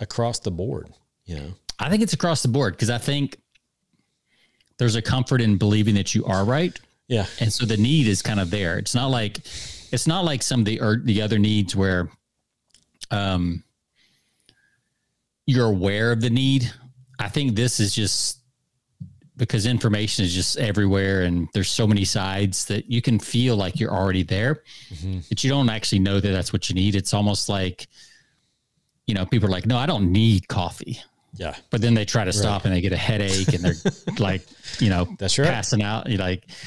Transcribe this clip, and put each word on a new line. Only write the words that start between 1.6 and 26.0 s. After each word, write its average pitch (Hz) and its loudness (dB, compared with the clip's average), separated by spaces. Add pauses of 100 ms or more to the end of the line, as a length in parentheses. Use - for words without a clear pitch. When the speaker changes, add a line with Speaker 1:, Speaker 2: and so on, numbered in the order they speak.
Speaker 2:
I 123 -4
think 214 2
it's 208 0
across 170 0
the 131 0
board 117 0
'cause 113 0
I 120 -2
think 143 -4 (1400)
there's 117 2
a 117 -2
comfort 127 0
in 107 4
believing 107 4
that - 0
you - 0
are 95 0
right. 151 0 (300)
Speaker 1:
Yeah. 110 0 (140)
Speaker 2:
And 110 2
so 123 -2
the 110 0
need 127 4
is 98 2
kind 104 -2
of 87 -2
there. 95 -2
It's 101 -4
not 127 0
like, 110 -2 (520)
it's 127 -2
not 175 2
like 147 -2
some 123 0
of 104 2
the, 110 -2
or 110 2
the 107 2
other 107 0
needs 104 2
where, 92 2 (1000)
um, 90 -2 (1800)
you're 127 4
aware 104 2
of 113 0
the 123 0
need. 131 2 (460)
I 104 -4
think 135 -2
this 120 0
is 101 0
just - -2 (960)
because 113 0
information 107 0
is 87 0
just 92 -2
everywhere 98 2
and 87 0
there's 95 0
so 113 2
many 104 4
sides 95 -2
that - -4
you 117 0
can 113 2
feel 120 0
like 95 -2
you're - -2
already 95 2
there, 107 -2 (300)
Speaker 1:
Mm-hmm. 92 -6
Speaker 2:
but - -4
you 131 2
don't 139 2
actually 107 0